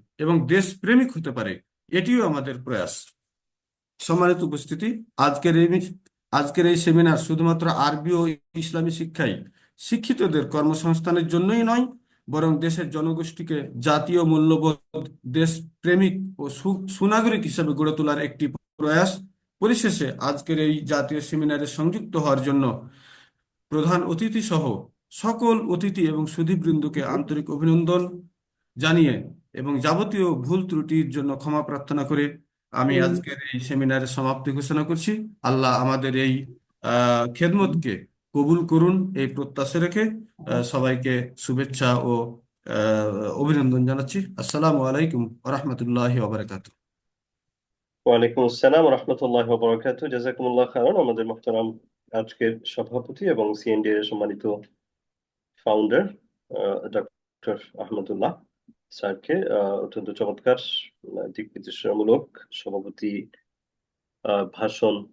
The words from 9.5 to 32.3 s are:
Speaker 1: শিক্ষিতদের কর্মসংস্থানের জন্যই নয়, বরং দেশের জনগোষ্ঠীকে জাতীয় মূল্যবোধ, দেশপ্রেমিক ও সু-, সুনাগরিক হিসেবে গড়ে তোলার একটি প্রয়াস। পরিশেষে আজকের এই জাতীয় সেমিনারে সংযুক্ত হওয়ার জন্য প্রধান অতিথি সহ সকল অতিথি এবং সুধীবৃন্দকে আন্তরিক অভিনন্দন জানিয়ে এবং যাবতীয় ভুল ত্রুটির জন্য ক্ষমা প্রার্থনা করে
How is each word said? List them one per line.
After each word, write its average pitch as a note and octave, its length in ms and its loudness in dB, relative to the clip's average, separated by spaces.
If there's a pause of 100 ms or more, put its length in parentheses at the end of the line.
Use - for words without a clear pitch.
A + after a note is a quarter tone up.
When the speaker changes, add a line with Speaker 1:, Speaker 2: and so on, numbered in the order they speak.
Speaker 1:
শিক্ষিতদের G3+ 720 0
কর্মসংস্থানের E3 760 2
জন্যই F#3+ 360 2
নয়, A#3+ 240 2 (420)
বরং D#3 300 2
দেশের E3 300 -2
জনগোষ্ঠীকে D#3+ 800 -4 (100)
জাতীয় D#3 440 2
মূল্যবোধ, D#3+ 840 2 (180)
দেশপ্রেমিক F3 1120 0
ও C#3+ 100 -6
সু-, F#3+ 380 -4
সুনাগরিক A3 560 2
হিসেবে D#3 300 0
গড়ে D3+ 180 0
তোলার D3+ 300 0
একটি D3 260 -4
প্রয়াস। D#3 760 0 (360)
পরিশেষে G3+ 520 2
আজকের C#3+ 480 -4
এই D#3 200 2
জাতীয় C#3+ 420 -2
সেমিনারে D3 460 -2
সংযুক্ত E3+ 480 -2
হওয়ার C#3 280 2
জন্য C3+ 460 0 (800)
প্রধান E3 340 2
অতিথি G#3+ 380 -2
সহ C#3+ 460 -2 (240)
সকল A3+ 580 0
অতিথি F3+ 380 0
এবং D#3 180 0
সুধীবৃন্দকে D#3+ 800 0
আন্তরিক C#3+ 480 -4
অভিনন্দন E3 720 2 (540)
জানিয়ে D3+ 520 2 (240)
এবং C3+ 260 -4
যাবতীয় F3+ 520 0
ভুল D#3+ 360 -2
ত্রুটির D#3 420 -2
জন্য C#3 280 -4
ক্ষমা D3+ 240 -2
প্রার্থনা D3 420 -4
করে C#3+ 340 -2 (340)